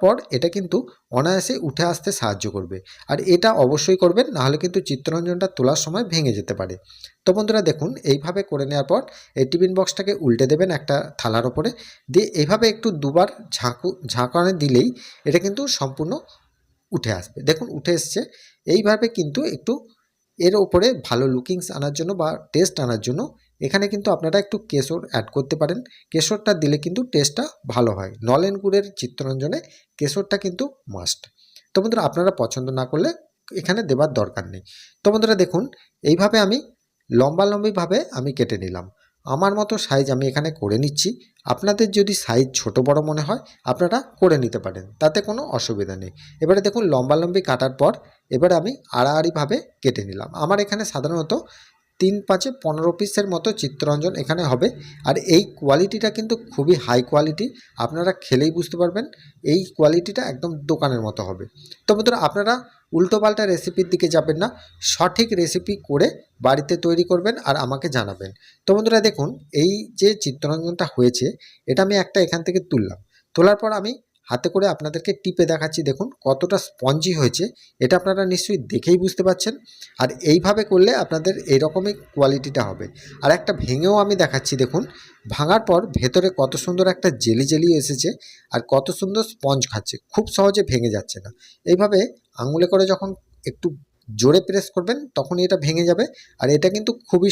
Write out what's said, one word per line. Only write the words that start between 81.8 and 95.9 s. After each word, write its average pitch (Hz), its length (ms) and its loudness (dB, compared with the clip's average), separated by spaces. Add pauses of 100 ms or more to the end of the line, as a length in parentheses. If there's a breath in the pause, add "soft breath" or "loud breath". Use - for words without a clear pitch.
কোয়ালিটিটা 139 540 2
হবে। 95 180 -10 (380 loud breath)
আর 139 140 6
একটা - 140 -4 (120)
ভেঙেও 156 300 0 (100)
আমি 202 180 0
দেখাচ্ছি 139 400 -2
দেখুন, 180 200 0 (520 loud breath)
ভাঙার 180 340 2
পর 180 120 6 (180)
ভেতরে 180 300 2 (120)
কত 131 120 2 (120)
সুন্দর 180 300 2
একটা 180 140 0 (160)
জেলি 117 280 2
জেলি 160 160 4 (120)
এসেছে 135 280 -4 (460 loud breath)
আর 120 60 0 (120)
কত 135 140 2 (140)
সুন্দর 202 220 -2 (100)
স্পঞ্জ 139 280 0 (120)
খাচ্ছে, - 240 -8 (160)
খুব 214 120 0 (120)
সহজে 202 340 4
ভেঙে 117 260 0
যাচ্ছে - 280 -8
না। 107 60 -18 (360 soft breath)
এইভাবে 190 320 4 (440)
আঙুলে 156 300 2
করে 190 200 4
যখন 190 160 -2 (420)
একটু - 160 -8 (540)
জোরে 147 260 6
প্রেস - 280 -2
করবেন 202 240 -2 (200)
তখনই 180 280 -2
এটা 190 100 2 (100)
ভেঙে 160 240 0